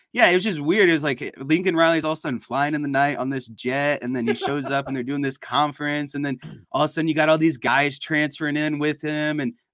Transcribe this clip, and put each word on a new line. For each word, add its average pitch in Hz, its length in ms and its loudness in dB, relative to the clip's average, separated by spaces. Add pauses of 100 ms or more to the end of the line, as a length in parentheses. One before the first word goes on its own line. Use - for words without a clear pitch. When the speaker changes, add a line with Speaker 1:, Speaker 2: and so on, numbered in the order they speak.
(120)
Speaker 1:
Yeah, 233 160 4
it 175 60 4
was 185 100 2
just 190 160 0
weird. 175 300 4
It 165 40 4
was 147 100 0
like, 127 340 -4
Lincoln 165 380 0
Riley's 165 280 4
all 156 80 -2
of 160 60 -4
a - 40 -10
sudden 127 180 -4
flying 143 360 -2
in 147 60 -4
the 147 80 -4
night 139 280 2
on 127 120 -4
this 131 180 -4
jet, 135 560 -2
and 127 120 -4
then 120 120 -2
he 240 80 0
shows 143 300 -4
up, 139 220 -2
and 135 80 -6
they're 127 80 -4
doing 143 180 -4
this 135 160 -4
conference, 147 760 -2
and 143 120 -4
then 135 160 -4
Speaker 2:
<clears throat> - 300 -18
Speaker 1:
all 139 120 0
of 151 60 2
a - 40 -4
sudden 160 140 -2
you 160 60 0
got 156 160 4
all 160 80 6
these 156 200 2
guys 135 400 2
transferring 151 600 -2
in 151 220 -2
with 147 220 0
him, 151 380 -2
and, 123 140 -4 (200)